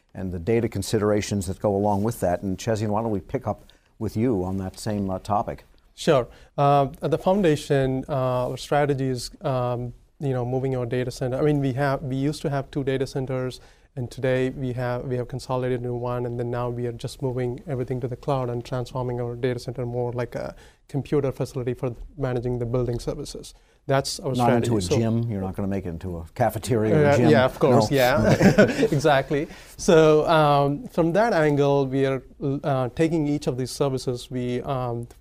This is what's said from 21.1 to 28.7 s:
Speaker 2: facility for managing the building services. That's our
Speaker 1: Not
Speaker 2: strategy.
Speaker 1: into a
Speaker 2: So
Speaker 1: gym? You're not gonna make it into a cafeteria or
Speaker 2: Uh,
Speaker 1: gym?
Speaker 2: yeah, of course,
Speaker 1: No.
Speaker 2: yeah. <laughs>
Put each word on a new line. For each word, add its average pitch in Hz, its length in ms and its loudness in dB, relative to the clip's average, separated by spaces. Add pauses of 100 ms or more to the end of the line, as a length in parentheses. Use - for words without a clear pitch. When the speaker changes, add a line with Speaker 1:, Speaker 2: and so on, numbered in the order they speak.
Speaker 2:
facility 127 480 -4
for 131 80 -2 (380)
managing 123 360 -2
the 120 120 -4
building 120 240 0 (100)
services. - 460 -10 (380)
That's 135 280 0
our 135 140 -4
Speaker 1:
Not 123 100 2
Speaker 2:
strategy. 120 220 4
Speaker 1:
into 120 120 2
a 95 40 0
Speaker 2:
So 90 140 0
Speaker 1:
gym? 113 180 2 (160)
You're 101 180 -4
not 92 80 -8
gonna 98 200 -2
make 92 120 -4
it 85 100 -6
into 92 120 -8 (100)
a 82 40 -12 (180)
cafeteria 110 520 2
or 151 120 6
Speaker 2:
Uh, 143 100 6
Speaker 1:
gym? 127 180 6
Speaker 2:
yeah, 131 160 6
of - 140 -12
course, 120 260 6
Speaker 1:
No. 139 100 2
Speaker 2:
yeah. 123 160 4 (360)
<laughs> 214 400 4